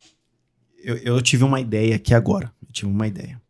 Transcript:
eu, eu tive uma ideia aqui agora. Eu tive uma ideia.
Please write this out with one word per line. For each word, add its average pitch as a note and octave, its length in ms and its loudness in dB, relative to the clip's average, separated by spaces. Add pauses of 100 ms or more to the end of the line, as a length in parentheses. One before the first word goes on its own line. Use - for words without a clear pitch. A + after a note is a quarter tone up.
(840)
eu, A#2 140 -6
eu A#2+ 240 0
tive B2 220 2
uma C3+ 160 2
ideia A2 360 0
aqui - 180 0
agora. A#2 380 2 (160)
Eu - 40 -20
tive G2 200 -6
uma G#2 160 -2
ideia. A2 420 -12